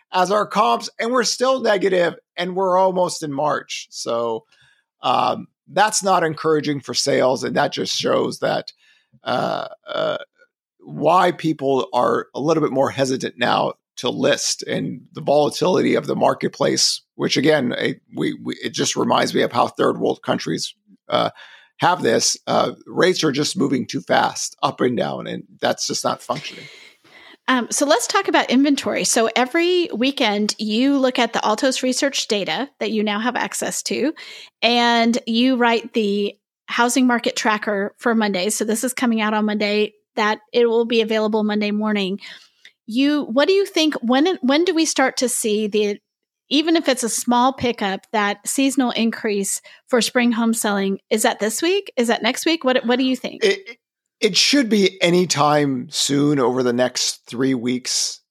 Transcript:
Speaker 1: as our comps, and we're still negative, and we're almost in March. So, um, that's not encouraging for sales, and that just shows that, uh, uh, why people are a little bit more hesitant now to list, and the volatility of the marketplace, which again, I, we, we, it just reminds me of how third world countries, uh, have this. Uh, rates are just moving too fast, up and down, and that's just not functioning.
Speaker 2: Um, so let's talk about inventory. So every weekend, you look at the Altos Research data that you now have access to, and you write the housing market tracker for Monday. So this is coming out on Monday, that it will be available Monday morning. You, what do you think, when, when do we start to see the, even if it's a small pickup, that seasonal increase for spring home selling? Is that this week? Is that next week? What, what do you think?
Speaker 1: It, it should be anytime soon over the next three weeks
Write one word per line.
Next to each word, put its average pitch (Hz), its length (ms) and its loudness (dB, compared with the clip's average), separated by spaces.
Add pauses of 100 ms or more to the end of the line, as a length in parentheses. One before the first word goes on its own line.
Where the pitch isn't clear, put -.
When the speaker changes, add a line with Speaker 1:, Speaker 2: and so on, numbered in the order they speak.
(120)
Speaker 1:
as 185 180 2
our 208 160 2
comps, - 520 0
and 226 120 -4
we're 247 140 2
still 254 360 0
negative, 185 560 0 (200)
and 180 180 -6
we're 185 220 2
almost 185 460 0
in 147 100 -6
March. 139 580 -4
So, 117 540 -4 (560)
um, 123 460 0 (220)
that's 202 340 0
not 180 220 2
encouraging 151 560 0
for 127 120 -10
sales, 127 520 0
and 123 120 -4
that 139 160 0
just - 240 -6
shows 123 440 -2
that, - 320 -2 (520)
uh, 117 440 -4 (180)
uh, - 320 -4 (600)
why 160 520 2
people 139 600 -2
are 120 400 0
a 123 60 -6
little 156 220 2
bit 139 100 0
more 135 180 2
hesitant 131 480 -4
now 113 360 0 (220)
to 123 140 -4
list, - 520 -2
and - 380 -6 (120)
the 156 100 -14
volatility 143 720 2
of - 120 -2
the 135 80 -2
marketplace, 135 880 0 (140)
which 139 240 -2
again, 151 340 2
I, - 240 -4 (180)
we, - 200 -4
we, 113 280 -10
it 120 120 -8
just 143 220 -2
reminds 127 380 0
me - 60 2
of 120 120 0
how 120 160 2
third 123 300 0
world 117 240 -2
countries, - 520 -4 (340)
uh, 113 220 0 (500)
have 170 220 2
this. 120 340 2 (120)
Uh, 120 240 0 (140)
rates 170 360 0
are 151 80 2
just 135 260 -2
moving 131 300 0
too 135 140 -8
fast, - 600 -2
up 139 180 -4
and 127 160 0
down, 117 320 -4
and 120 160 -10 (160)
that's 123 260 -2
just - 160 -6
not 117 180 -4
functioning. - 440 -8 (840)
Speaker 2:
Um, 247 240 0
so - 160 0
let's 349 220 2
talk 392 180 0
about 311 240 2
inventory. 262 540 2
So 226 320 2
every 339 580 2
weekend, 214 640 0
you 247 400 2
look 254 220 0
at 233 120 0
the - 120 -4
Altos 220 380 0
Research 262 440 -2
data 202 420 -4 (120)
that 220 100 -2
you 214 140 0
now 208 160 0
have 247 160 -2
access - 480 -4
to, 240 280 -2 (480)
and 233 560 2 (100)
you 240 280 2
write 233 380 0
the 202 440 -2 (300)
housing 247 400 2
market 240 300 0
tracker 208 600 -2
for 240 180 0
Monday. 208 360 0
So 247 140 -2
this 226 180 0
is 254 100 -2
coming 226 280 0
out 214 140 0
on 214 100 2
Monday, 208 500 0 (220)
that 214 240 0 (120)
it 240 160 4
will 226 160 4
be 226 160 2
available 214 440 0
Monday 208 260 0
morning. 208 500 -2 (680)
You, 277 380 2
what 277 220 2
do 381 80 4
you 392 120 4
think, 311 360 0
when, 269 400 2
when 285 220 2
do 359 100 0
we 320 100 2
start 262 340 0
to 254 100 0
see 214 400 -2
the, 208 300 0 (520)
even 320 260 2
if 320 120 2
it's 254 140 0
a 226 80 -2
small 247 420 2
pickup, 220 600 -4
that 202 360 -2
seasonal 262 440 0
increase 220 680 -2 (280)
for 247 120 2
spring 240 320 2
home 226 220 2
selling? 196 440 0 (120)
Is 214 120 0
that 226 160 2
this 214 220 -2
week? 392 360 -2
Is 233 120 0
that 226 140 0
next 233 240 -2
week? 320 180 0
What, 254 220 0
what 247 120 2
do 269 60 0
you 262 100 0
think? - 300 -6
Speaker 1:
It, 214 320 -2 (440)
it 208 180 0
should 269 320 2
be 190 320 2
anytime 147 880 2
soon 143 500 0
over 127 220 2
the 123 100 2
next - 540 -2
three 131 260 0
weeks 123 800 -4